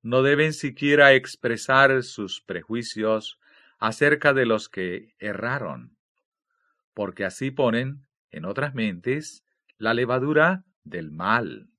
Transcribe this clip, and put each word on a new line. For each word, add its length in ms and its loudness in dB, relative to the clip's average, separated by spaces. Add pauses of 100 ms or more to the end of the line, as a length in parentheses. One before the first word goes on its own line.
No 160 2
deben 300 2
siquiera 600 4
expresar 880 2
sus 380 -10
prejuicios 960 -6 (400)
acerca 540 2
de 120 2
los 220 0
que 500 -8
erraron, 800 -8 (960)
porque 300 -6
así 280 -6
ponen 540 -2 (240)
en 140 -14
otras 320 -6
mentes 680 -4 (320)
la 160 0
levadura 720 2 (180)
del 260 -10
mal. 680 -2